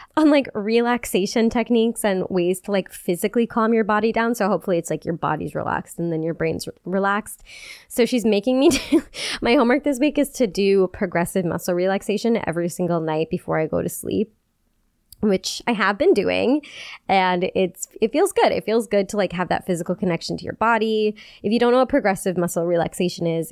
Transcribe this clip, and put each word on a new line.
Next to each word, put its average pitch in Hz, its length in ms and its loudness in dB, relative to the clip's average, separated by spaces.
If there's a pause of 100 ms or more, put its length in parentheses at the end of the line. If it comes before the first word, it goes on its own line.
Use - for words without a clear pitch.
(140)
on, 302 160 4
like, 285 240 4
relaxation 226 920 0
techniques 226 560 0
and 190 240 0
ways 185 320 0
to, - 100 -10
like, 190 220 -2
physically 208 540 -2
calm 226 260 0
your 226 100 4
body 214 300 0
down. 233 220 0
So 202 120 -2
hopefully 185 300 0
it's, 165 140 -2
like, 156 160 -6
your 170 100 -2
body's 156 380 -4
relaxed - 440 -4
and 170 140 -2
then 160 100 -2
your 160 120 -2
brain's 165 340 -4
re-, - 60 -12 (100)
relaxed. 196 580 -4 (460)
So - 160 0
she's 233 220 0
making 226 340 2
me 277 80 8
<laughs> - 220 0
do, 285 120 4 (380)
my 233 140 2
homework 240 280 4
this 269 160 0
week 294 200 0
is 277 140 2
to 247 140 0
do 196 460 2
progressive 175 540 -2
muscle 170 280 -2
relaxation 202 720 0
every 170 220 -2
single 170 320 0
night 160 300 -2
before 165 280 -2
I 156 80 0
go 170 140 0
to 170 80 -2
sleep. - 440 -4 (880)
Which - 460 -2
I - 60 0
have 202 240 0
been 339 160 4
doing, 196 480 2 (480)
and 185 460 2
it's, 185 340 -2 (140)
it 220 100 0
feels 349 200 2
good. 415 200 4
It - 120 -4
feels 220 220 0
good 202 220 0
to, - 80 -8
like, 190 160 0
have 175 160 -4
that - 160 -2
physical 175 300 -2
connection 170 420 -4
to 170 80 -10
your - 100 -8
body. 214 640 0 (260)
If 208 100 -2
you 240 60 4
don't 240 140 4
know 254 60 4
what 254 100 4
progressive 196 480 0
muscle 175 300 0
relaxation 175 600 0
is, 165 260 -2